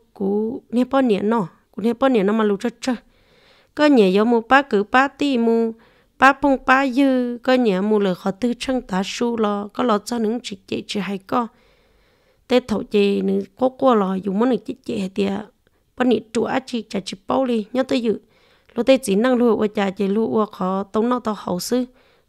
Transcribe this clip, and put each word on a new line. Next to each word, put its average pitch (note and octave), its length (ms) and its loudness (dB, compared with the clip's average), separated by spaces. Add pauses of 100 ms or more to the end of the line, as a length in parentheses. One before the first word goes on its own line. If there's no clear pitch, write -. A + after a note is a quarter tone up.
(140)
của G#3+ 460 -4 (100)
nè A#3+ 140 2
bao C4+ 180 0
nè G#3 200 0
nó, G#3 260 0 (240)
của - 100 -12
nè A#3 120 0
bao C4+ 160 0
nè A3+ 140 2
nó G3+ 100 0
mà A3 100 0
lù G3+ 140 0
trơ A#3 120 -6 (120)
trơ. B3+ 120 -2 (800)
Có D4+ 100 2
nhẹ A#3+ 240 6
giống G#3 200 2
một A3+ 180 0
bác C#4 220 4
cứ G3+ 140 2
bác C4 360 0
tí C#4 180 0
mu, A3+ 340 2 (480)
bác C4+ 220 6
phong C4+ 240 2
bác C4 200 4
dư, B3+ 580 0
có B3+ 100 2
nhẹ A3 280 2
mu G#3+ 180 0
lời F#3+ 160 0
khó G3 160 -4
tư A#3+ 280 -2
chân B3+ 220 -4
ta F#3+ 240 -4
su A#3+ 320 -4
lo, G#3 300 -2
có B3 160 -6
lo A3 140 2
cho A#3 200 -8
những A3+ 260 -2
chị G3 140 -12 (100)
chị - 200 -6
chị G#3 120 -6
hay F#3+ 180 -6
có. A#3+ 300 -4 (1000)
Tết - 200 0
thổ - 160 -4
chị G3+ 380 0
nữ G3 200 -2 (180)
có B3+ 100 2
qua B3+ 260 2
lo, F#3+ 200 0
dùng F#3+ 240 -4
món B3 100 2
này A#3 80 0
chị B3 180 -10 (100)
chị A3+ 140 -6
hay F#3+ 100 -6
tiệt. G3 220 -2 (680)
Bao B3 80 0
nè A#3 140 2 (140)
chùa A3+ 160 -2 (160)
chị A#3 240 -8
chả G3 100 -6
chị G3 180 -12 (100)
bao C4 180 0
đi, A3+ 280 -2
nhớ C4 100 0
tới C4 180 -2
dự. A3 180 -2 (560)
Lúc A#3+ 100 -2
tết C4 180 4
chỉ F#3+ 120 0
năng B3 200 2
lùa A#3 220 2
qua G#3+ 100 0
chả G#3 220 -4
chị F#3+ 180 -4
lùa A3 200 0
qua A3 180 0
khó F#3+ 380 -4
tống A3 260 -2
nó B3 100 -2
tao A3 180 -6
hậu F3+ 220 -6
sư. B3 260 -2 (440)